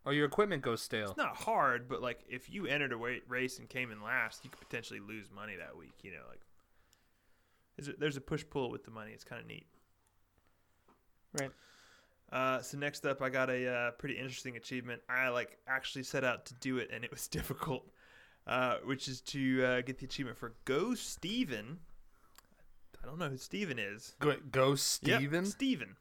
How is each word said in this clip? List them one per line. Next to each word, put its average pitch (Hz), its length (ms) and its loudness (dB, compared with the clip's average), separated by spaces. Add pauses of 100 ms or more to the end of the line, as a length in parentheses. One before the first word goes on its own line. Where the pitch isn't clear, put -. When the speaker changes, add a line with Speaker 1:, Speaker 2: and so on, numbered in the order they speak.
Speaker 1:
Or 139 80 2
your 147 120 6
equipment 170 380 2
goes 113 180 2
stale. 107 280 0
Speaker 2:
it's 95 80 -4
not 294 180 0
hard, 135 540 4
but, 117 120 -2
like, 120 280 -2
if 123 200 -8
you 107 160 -4
entered 135 280 2
a 117 40 -2
wa-, 120 300 -2
race 127 320 0
and 117 100 -14
came 127 220 -2
in 107 100 -12
last, 113 440 0
you - 40 -14
could - 120 -16
potentially 113 400 -6
lose 104 300 -10
money 101 260 -8
that 73 200 -10
week, 76 240 -18
you 95 100 -14
know, 76 180 -12
like, - 120 -14 (1300)
there's 147 140 -10
a, 135 100 -8
there's 143 180 0
a 131 40 -6
push-pull 143 500 -4
with 117 140 -8
the - 60 -14
money. 110 200 -12
It's 110 140 -18
kinda 117 200 -12
neat. 110 220 -14 (1700)
Speaker 3:
Right. 135 120 -2 (800)
Speaker 2:
Uh, 131 300 4
so 143 160 -8
next 143 280 -2
up, 135 160 2
I 131 80 2
got 131 200 4
a, 127 180 2
uh, 120 240 2
pretty 139 260 -4
interesting 127 400 -6
achievement. 120 500 -6
I, 127 220 4
like, 120 380 0
actually 131 360 -2
set 135 200 0
out 120 240 2
to - 80 -14
do 127 240 0
it, 113 120 -2
and 117 140 -6
it 117 60 -6
was - 160 -6
<laughs> - 20 -12
difficult, - 640 -4 (560)
uh, 123 380 4
which 131 220 -2
is 131 140 -6
to, 131 420 4
uh, 127 180 4
get 127 180 -6
the 131 60 -8
achievement 123 320 -4
for 117 180 -8 (100)
Go 180 300 4
Steven. 160 840 -2 (1200)
I - 20 -4
don't 143 140 -6
know 165 100 2
who 135 80 -2
Steven 170 400 -2
is. 104 420 -6
Speaker 1:
Go, 147 160 4 (160)
go 131 200 8
Speaker 2:
Yep, 135 80 4
Speaker 1:
Steven? 160 680 4
Speaker 2:
Steven. 202 560 0